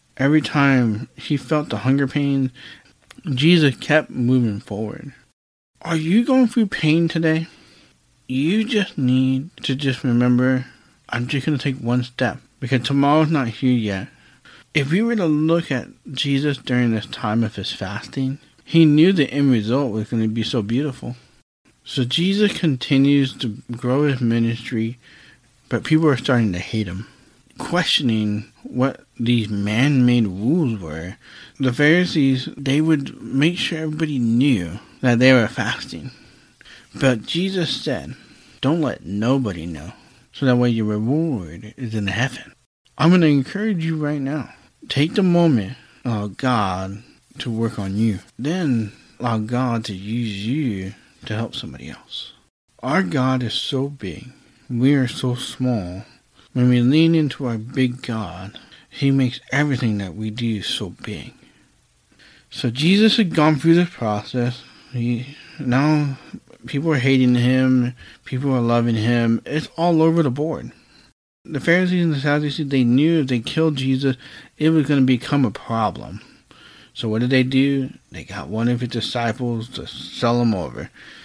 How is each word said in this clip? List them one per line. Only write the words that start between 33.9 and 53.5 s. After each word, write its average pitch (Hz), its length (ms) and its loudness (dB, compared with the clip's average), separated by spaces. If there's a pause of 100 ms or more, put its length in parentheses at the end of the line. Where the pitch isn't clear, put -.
knew 113 600 2 (200)
that 120 200 2
they 131 120 6
were 117 160 4
fasting. 113 640 -8 (800)
But 127 320 0
Jesus 180 440 -2
said, 120 460 -6 (460)
"Don't 160 200 0
let 120 240 -4
nobody 104 600 -2
know, 82 280 -10 (400)
so - 120 -4
that 123 120 4
way 123 120 2
your 110 180 0
reward 107 920 -2
is 113 180 -8
in 101 120 -2
heaven." 110 440 -4 (460)
I'm 160 140 6
gonna 175 160 6
encourage 165 580 0
you 165 100 -2
right 147 260 -4
now. 139 280 -6 (400)
Take 151 260 0
the 202 80 2
moment, 156 540 4 (260)
allow 104 240 -2
God 101 760 -2 (360)
to 123 100 -8
work 113 280 -2
on 98 200 -4
you. 110 220 0 (180)
Then 131 540 -2 (280)
allow 117 180 -2
God 117 480 -2
to 101 100 -8
use 104 500 -6
you 110 480 -4 (320)
to 107 100 -6
help 113 200 -6
somebody 67 340 -12
else. - 420 -16 (500)
Our 151 220 0
God 131 400 0
is 107 100 -4